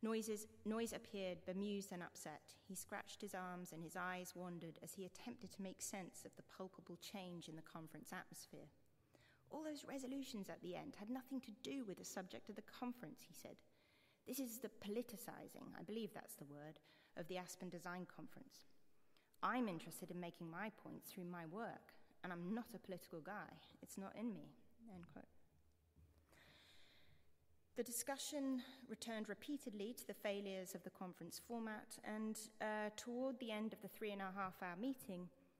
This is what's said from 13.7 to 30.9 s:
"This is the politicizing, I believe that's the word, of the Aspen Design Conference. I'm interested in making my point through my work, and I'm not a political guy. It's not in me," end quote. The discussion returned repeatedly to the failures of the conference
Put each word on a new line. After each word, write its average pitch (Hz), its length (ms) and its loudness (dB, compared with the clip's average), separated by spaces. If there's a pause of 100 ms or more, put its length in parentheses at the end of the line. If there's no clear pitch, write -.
"This 254 120 0
is 233 200 2
the 214 100 0
politicizing, - 1080 -2
I - 60 -4
believe 208 320 0
that's - 220 -6
the 151 100 -6
word, 147 340 -8 (360)
of 165 120 -2
the 180 120 0
Aspen 180 300 -2
Design 175 360 0
Conference. - 640 -10 (760)
I'm 226 260 10
interested 170 440 0
in 175 80 0
making 170 320 -2
my 190 180 2
point - 360 -8
through 185 200 -4
my 175 220 -2
work, 196 480 -2 (280)
and 185 80 0
I'm 175 220 2
not 226 220 0
a - 40 -2
political 175 400 -4
guy. 180 300 -2 (320)
It's - 160 -6
not 196 180 -2
in 226 160 2
me," 160 220 -4 (400)
end 175 180 -8
quote. - 140 -8 (2500)
The 240 80 6
discussion 269 800 4 (240)
returned 220 420 2
repeatedly 214 640 2
to - 140 -6
the 202 80 0
failures 196 580 4
of 175 100 -2
the 185 60 -2
conference 170 480 -4